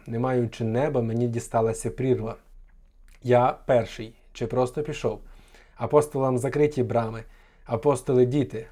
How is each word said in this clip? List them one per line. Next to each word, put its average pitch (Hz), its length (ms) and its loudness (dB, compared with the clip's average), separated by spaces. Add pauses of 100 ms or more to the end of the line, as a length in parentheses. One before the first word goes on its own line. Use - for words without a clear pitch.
Не 113 120 -6
маючи 123 460 -2
неба, 127 380 0
мені 113 260 0
дісталася 117 640 -2
прірва. 117 460 -2 (880)
Я 123 340 4 (100)
перший, 117 480 0 (180)
чи 120 140 -6
просто 127 360 -2
пішов? 113 380 -4 (560)
Апостолам 135 640 2
закриті 139 440 0
брами. 113 400 -2 (420)
Апостоли — 127 600 2
діти, 123 460 -2